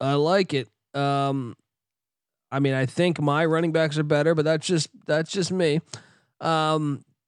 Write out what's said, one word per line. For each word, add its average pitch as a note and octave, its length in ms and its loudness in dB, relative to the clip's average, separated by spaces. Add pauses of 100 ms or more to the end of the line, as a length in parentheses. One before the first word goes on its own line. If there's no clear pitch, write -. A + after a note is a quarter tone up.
I C#3 140 0
like E3 400 2
it. B2+ 140 -4 (240)
Um, C#3 640 -2 (960)
I C3+ 80 -4
mean, C#3 160 2
I C3 120 0
think E3 340 0
my D3 240 2
running E3 260 2
backs D#3 260 0
are D#3 60 0
better, D3+ 320 2
but D#3 100 0
that's D#3 220 0
just, E3 220 0 (180)
that's D#3 240 -2
just F3+ 220 -4
me. E3 280 2 (600)
Um, D#3 640 -2 (240)